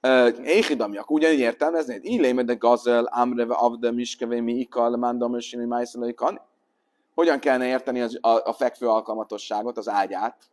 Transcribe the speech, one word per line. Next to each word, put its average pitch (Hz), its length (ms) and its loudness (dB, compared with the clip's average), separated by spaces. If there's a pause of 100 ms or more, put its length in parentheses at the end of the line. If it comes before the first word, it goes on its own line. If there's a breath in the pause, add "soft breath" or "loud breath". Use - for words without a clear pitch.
Ö, 127 280 4
éhidamiak, 120 800 0
ugyanígy 156 280 4
értelmeznéd? 127 640 -2
Illé, 185 280 2
de 123 220 0
gazel, 120 500 4
amreve, 120 500 -2
avde, 120 360 0
miskevé, 120 500 -4
mi 117 120 -2
ikal, 120 440 -2
mándam, 120 380 -2
ösini, 120 300 -8
májszalai, 120 500 -6
kan. 170 260 -4 (760)
Hogyan 160 240 2
kellene 127 280 2
érteni 127 340 -2
az, 120 200 -4
a, 117 80 2
a 113 240 2
fekvő 120 360 -2
alkalmatosságot, 110 920 -2
az 110 100 -8
ágyát 101 480 -2 (160)